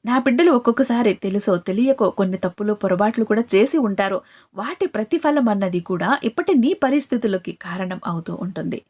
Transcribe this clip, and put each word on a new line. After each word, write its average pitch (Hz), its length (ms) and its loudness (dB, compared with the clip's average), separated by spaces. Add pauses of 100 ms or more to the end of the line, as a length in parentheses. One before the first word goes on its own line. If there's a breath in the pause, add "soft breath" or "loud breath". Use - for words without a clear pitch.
నా 240 140 0
బిడ్డలు 277 320 4
ఒక్కొక్కసారి 240 640 2
తెలుసో 196 360 -2 (140)
తెలియకో 233 400 2 (120)
కొన్ని 190 180 0
తప్పులు, 208 440 -4
పొరపాట్లు 202 440 0
కూడా 220 260 0
చేసి 381 260 4 (100)
ఉంటారు. 196 300 -2 (380 soft breath)
వాటి 277 320 -6
ప్రతిఫలం 294 600 0
అన్నది 190 400 0
కూడా 175 200 -2 (140)
ఇప్పటి 349 300 -2 (100)
నీ 294 80 2 (120)
పరిస్థితులకి 226 680 -2 (120)
కారణం 185 400 -8
అవుతూ 170 280 -6 (120)
ఉంటుంది. 170 340 -6 (100)